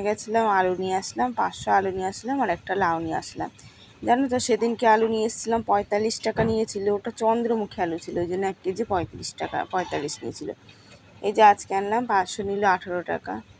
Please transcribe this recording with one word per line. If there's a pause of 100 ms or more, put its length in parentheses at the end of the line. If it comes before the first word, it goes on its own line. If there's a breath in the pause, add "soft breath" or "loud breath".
গেছিলাম, (140)
আলু (100)
নিয়ে
আসলাম, (100)
পাঁচশো (100)
আলু
নিয়ে
আসলাম,
আর
একটা (100)
লাউ
নিয়ে
আসলাম। (520 loud breath)
জানো
তো,
সেদিনকে
আলু
নিয়ে
এসেছিলাম, (100)
পঁয়তাল্লিশ (100)
টাকা
নিয়েছিল, (100)
ওটা (100)
চন্দ্রমুখী
আলু
ছিল,
ওই
জন্য
এক
কেজি
পঁয়ত্রিশ (100)
টাকা, (140)
পঁয়তাল্লিশ
নিয়েছিল। (720 loud breath)
এই
যে (100)
আজকে
আনলাম,
পাঁচশো
নিল (120)
আঠারো (120)
টাকা, (260)